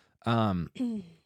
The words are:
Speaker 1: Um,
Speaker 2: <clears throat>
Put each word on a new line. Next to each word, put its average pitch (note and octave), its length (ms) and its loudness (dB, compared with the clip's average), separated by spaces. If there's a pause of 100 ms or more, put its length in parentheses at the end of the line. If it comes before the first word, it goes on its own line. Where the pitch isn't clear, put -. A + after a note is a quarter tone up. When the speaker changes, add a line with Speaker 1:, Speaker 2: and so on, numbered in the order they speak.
(240)
Speaker 1:
Um, G#2+ 500 2
Speaker 2:
<clears throat> A3+ 300 -4 (220)